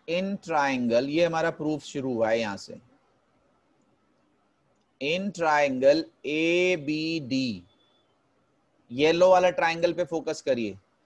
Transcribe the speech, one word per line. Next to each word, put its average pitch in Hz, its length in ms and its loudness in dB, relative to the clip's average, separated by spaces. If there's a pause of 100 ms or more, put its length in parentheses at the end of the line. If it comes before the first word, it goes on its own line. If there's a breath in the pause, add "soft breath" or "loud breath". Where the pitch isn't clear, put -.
in 190 280 -4
triangle, 135 720 0
ये 165 160 2
हमारा 165 260 0
proof 151 320 -4
शुरू 131 320 -6
हुआ 110 160 0
है 117 100 2
यहाँ 104 160 -4
से, - 180 -16 (2250)
in 180 300 -2
triangle 147 680 4 (240)
एबीडी, 156 1400 -2 (1300)
येलो 165 380 4
वाला 180 200 6
triangle 170 420 0
पे 170 120 -4
focus 156 440 -6
करिए, 110 300 -2 (280)